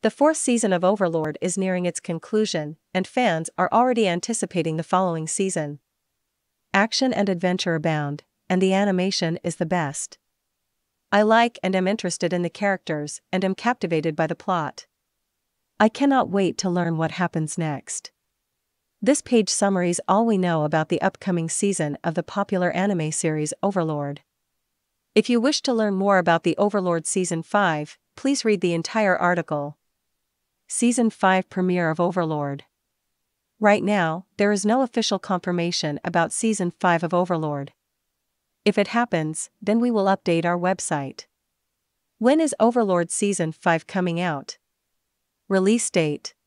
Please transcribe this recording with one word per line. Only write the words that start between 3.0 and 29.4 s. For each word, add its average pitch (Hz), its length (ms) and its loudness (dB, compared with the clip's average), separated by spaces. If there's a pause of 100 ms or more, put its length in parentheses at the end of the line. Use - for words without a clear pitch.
fans 175 520 -2
are 180 140 2
already 240 340 4
anticipating 175 720 -2
the 160 80 -4
following 175 420 0
season. 160 540 -4 (920)
Action 226 400 2
and 202 160 0
adventure 180 460 0
abound, 151 480 -2 (260)
and 185 140 2
the 190 100 2
animation 190 680 0
is 170 140 -4
the 175 100 -2
best. 160 520 -4 (920)
I 202 120 4
like 220 420 4
and 190 100 0
am 185 140 2
interested 180 440 -2
in 175 100 -2
the 175 60 -2
characters 165 720 -4 (120)
and 185 120 0
am 190 120 0
captivated 165 580 -2
by 160 140 0
the 165 80 -4
plot. 165 500 -4 (920)
I 220 80 6
cannot 269 420 2
wait 190 280 0
to 190 120 -2
learn 170 260 0
what 160 160 0
happens 165 460 -2
next. - 540 -6 (920)
This 262 200 2
page 220 260 2
summaries 180 580 0
all 214 200 2
we 220 100 2
know 170 280 0
about 156 260 0
the 170 100 0
upcoming 175 480 -2
season 170 560 -2
of 165 100 -2
the 170 80 -4
popular 185 500 -2
anime 180 400 0
series 156 500 -2
Overlord. 160 580 -2 (920)
If 220 160 2
you 240 100 4
wish 277 220 0
to 262 100 -2
learn 214 220 0
more 190 240 2
about 170 260 2
the 165 140 0
Overlord 185 480 0
Season 170 360 -2
five, 160 560 0 (160)
please 269 300 -2
read 208 160 2
the 175 140 0
entire 185 420 0
article. 156 600 -2 (920)